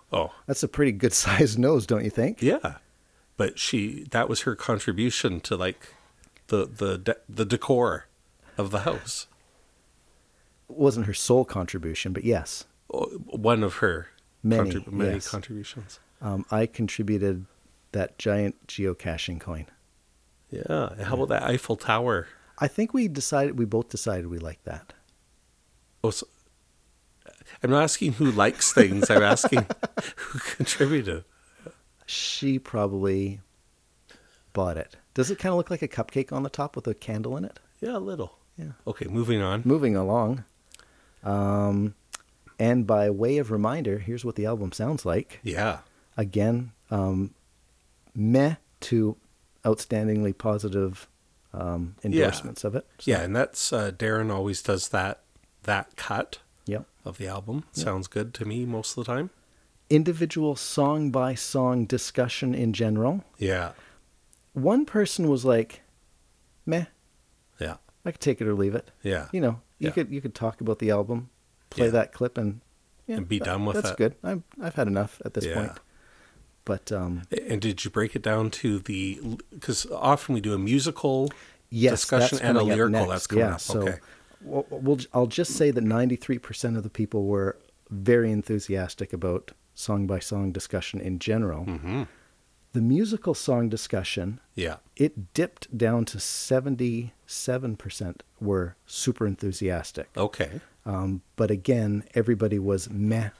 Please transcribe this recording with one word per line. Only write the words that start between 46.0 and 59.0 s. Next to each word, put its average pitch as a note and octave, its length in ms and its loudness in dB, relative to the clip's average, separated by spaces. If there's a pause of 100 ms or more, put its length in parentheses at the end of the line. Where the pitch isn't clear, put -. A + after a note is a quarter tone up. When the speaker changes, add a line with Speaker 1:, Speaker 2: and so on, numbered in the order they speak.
Speaker 2:
Again, A2 560 0 (180)
um, F#2+ 440 0 (800)
meh C3 420 4 (240)
to A2 360 2 (480)
outstandingly G#2+ 720 0
positive, G2 720 -2 (440)
um, F2 500 -4
Speaker 1:
Yeah. G#2 80 -2
Speaker 2:
endorsements - 540 0
of G#2 100 -2
it. - 120 -6 (120)
So - 120 -2
Speaker 1:
Yeah, F#2+ 120 4
and F2+ 120 -2
that's, - 380 -2
uh, G#2 200 0
Darren A2 400 0
always G2 300 -2
does F#2+ 260 -2
that, F#2+ 320 -2 (440)
that G2+ 320 -2
cut - 420 -6 (280)
Speaker 2:
Yep. G#2 200 -6 (180)
Speaker 1:
of F#2 140 -12
the G2 100 -10
album. G#2 360 -8 (100)
Speaker 2:
Yep. - 100 -6
Speaker 1:
Sounds F#2+ 240 -2
good A2 260 -6
to A2+ 100 -6
me A2+ 220 -4
most A2 300 -6
of A#2+ 80 -6